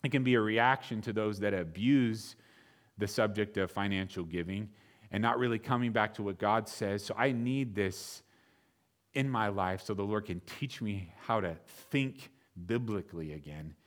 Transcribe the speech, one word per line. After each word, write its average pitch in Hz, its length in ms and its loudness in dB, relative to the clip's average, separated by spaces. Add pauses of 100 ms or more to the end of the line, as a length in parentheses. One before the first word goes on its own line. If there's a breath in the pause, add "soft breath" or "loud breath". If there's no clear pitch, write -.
It 135 80 0
can 135 120 4
be 127 120 6
a 117 60 8
reaction 113 600 4
to 107 120 -4
those 107 260 0
that 101 160 2
abuse 110 800 2 (640 soft breath)
the 101 80 0
subject 104 500 0
of 95 140 0
financial 98 540 -2
giving 90 440 -4 (420 loud breath)
and 107 100 0
not 117 160 2
really 120 220 0
coming 120 320 0
back 107 240 2
to 107 80 -6
what 98 140 -4
God 107 320 2
says. 101 340 -4
So - 140 -6
I 131 140 4
need 123 440 -2
this - 480 -4 (920 soft breath)
in 139 160 0
my 110 200 2
life 92 320 0
so - 120 -4
the 101 100 -2
Lord 104 220 0
can 87 160 -6
teach - 400 -10
me 98 320 -6 (120)
how 113 160 2
to 85 140 -2 (340)
think - 420 -2 (340 soft breath)
biblically 95 680 -2
again 76 420 -12 (120)